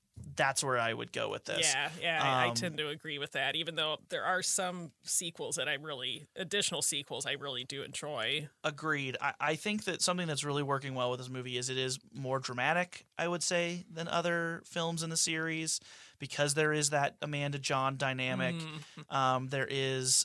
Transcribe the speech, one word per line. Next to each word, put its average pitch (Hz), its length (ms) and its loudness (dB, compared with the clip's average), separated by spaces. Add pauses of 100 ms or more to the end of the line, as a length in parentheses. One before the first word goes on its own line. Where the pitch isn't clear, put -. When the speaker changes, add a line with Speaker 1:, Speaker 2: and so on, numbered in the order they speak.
(360)
Speaker 1:
that's 135 260 4
where 131 160 2
I 113 140 2
would 117 200 -6
go 113 180 -2
with 104 160 -6
this. 151 280 2
Speaker 2:
Yeah, 139 160 0 (100)
yeah, 165 220 2
I, 131 220 4
I 120 60 4
Speaker 1:
Um, 117 40 0
Speaker 2:
tend 139 240 -2
to 151 120 0
agree 151 280 -8
with 143 140 -6
that, 135 240 0
even 165 180 -4
though 156 220 0 (140)
there 143 140 -2
are 180 180 2
some 180 500 0 (100)
sequels 165 540 -2
that 131 120 0
I 151 60 2
really, 139 520 -6 (100)
additional 185 460 0
sequels 139 440 -2
I 123 60 0
really 131 320 -6
do 139 180 -6
enjoy. 143 680 -2 (140)
Speaker 1:
Agreed. 143 580 0
I, 139 200 2
I 151 160 2
think 214 280 -2
that 175 180 -2
something 180 260 2
that's 143 160 0
really 147 180 0
working 135 320 0
well 123 160 2
with 123 80 0
this 127 120 -8
movie 127 260 -4
is 123 140 -2
it 131 80 -2
is 131 200 0 (160)
more 131 240 0
dramatic, 131 640 0 (140)
I 165 80 0
would 175 160 0
say, 175 480 0
than 165 160 -6
other 170 580 0
films 170 380 -2
in 165 80 -4
the 165 60 -2
series, 160 640 0 (400)
because 143 340 2
there 151 200 6
is 147 160 4
that 143 320 2
Amanda 143 360 0
John 135 380 2
dynamic. 131 580 0
Speaker 2:
Mm. 156 580 -10
Speaker 1:
Um, 131 360 4
there 135 200 0
is 135 560 2